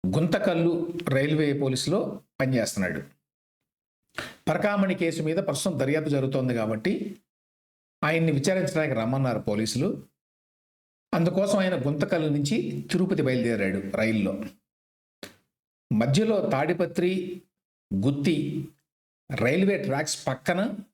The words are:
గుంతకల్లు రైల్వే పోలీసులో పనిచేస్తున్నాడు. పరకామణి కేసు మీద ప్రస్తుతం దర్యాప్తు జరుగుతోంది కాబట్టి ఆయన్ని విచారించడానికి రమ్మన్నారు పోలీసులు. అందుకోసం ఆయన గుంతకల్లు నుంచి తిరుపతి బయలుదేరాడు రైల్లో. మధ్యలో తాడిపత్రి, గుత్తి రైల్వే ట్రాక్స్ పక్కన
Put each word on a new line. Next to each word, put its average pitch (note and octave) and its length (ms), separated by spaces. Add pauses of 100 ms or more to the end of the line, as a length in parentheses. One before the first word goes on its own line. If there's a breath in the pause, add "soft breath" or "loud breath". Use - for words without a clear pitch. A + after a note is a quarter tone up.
గుంతకల్లు E3 840 (140)
రైల్వే C#3+ 520
పోలీసులో D#3 640 (200)
పనిచేస్తున్నాడు. G2+ 600 (1500 loud breath)
పరకామణి G3 460
కేసు E3 280
మీద D#3+ 140
ప్రస్తుతం D3 420
దర్యాప్తు D3 300
జరుగుతోంది C3+ 440
కాబట్టి A2+ 640 (880)
ఆయన్ని E3 280
విచారించడానికి D#3 600
రమ్మన్నారు A#2+ 460
పోలీసులు. A2 640 (1080)
అందుకోసం F#3+ 460
ఆయన F#3 160
గుంతకల్లు D3 540
నుంచి C#3+ 600
తిరుపతి F3+ 300
బయలుదేరాడు G#2+ 760
రైల్లో. G#2+ 480 (1500)
మధ్యలో E3+ 560
తాడిపత్రి, F3 920 (540)
గుత్తి C#3 720 (680)
రైల్వే F3 480
ట్రాక్స్ C3+ 440
పక్కన F#3 480 (180)